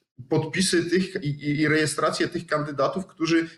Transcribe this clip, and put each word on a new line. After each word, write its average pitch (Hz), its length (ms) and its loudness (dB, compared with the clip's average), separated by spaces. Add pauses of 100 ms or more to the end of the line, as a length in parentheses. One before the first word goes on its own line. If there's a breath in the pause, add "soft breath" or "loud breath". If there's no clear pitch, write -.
(300)
podpisy 160 600 0
tych 185 340 0
i, 147 40 -4
i, 147 320 -2
i 151 80 2
rejestrację 156 600 0
tych - 200 -6
kandydatów, 147 580 -2
którzy, 165 520 0